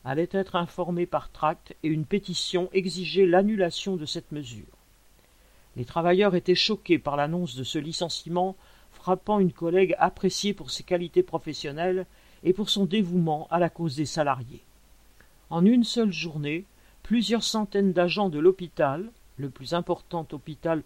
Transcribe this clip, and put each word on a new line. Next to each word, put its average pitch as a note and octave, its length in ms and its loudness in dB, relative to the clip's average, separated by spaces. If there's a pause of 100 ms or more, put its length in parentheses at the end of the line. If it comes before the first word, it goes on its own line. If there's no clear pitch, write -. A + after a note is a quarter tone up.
allaient D3 280 -2
être F#3+ 240 -2
informés F3 500 -2
par D#3 240 -6
tract - 540 -4
et D#3+ 40 -2
une D#3 180 0
pétition F#3 680 -4
exigeait F3+ 540 2
l'annulation F#3+ 720 2
de D#3 80 -6
cette - 260 -10
mesure. A#2+ 340 -10 (1080)
Les A#2+ 100 -6
travailleurs F#3 480 4
étaient F3+ 220 2
choqués F3+ 420 2
par C#3+ 200 -2
l'annonce D3+ 380 -2
de B2+ 80 -8
ce A#2+ 140 -6
licenciement, E3+ 760 -4 (380)
frappant F#3 460 0
une F#3 140 4
collègue F3+ 460 2
appréciée G3 540 0
pour - 180 -12
ses - 120 -10
qualités F3 400 0
professionnelles E3 840 -4 (360)
et F3 100 4
pour G3+ 180 -2
son G3 140 2
dévouement E3+ 680 0
à E3+ 80 2
la F3 100 4
cause D#3+ 260 -4
des D3 120 -2
salariés. C#3 560 -2 (880)
En E3+ 120 2
une A#3+ 200 6
seule A3 280 0
journée, D#3 540 -6 (380)
plusieurs A3 400 0
centaines G3+ 500 0
d'agents F3+ 360 2
de D3 100 -4
l'hôpital, E3+ 720 2 (260)
le C3+ 140 -8
plus C3 240 -6
important E3+ 560 -4
hôpital D#3 540 -4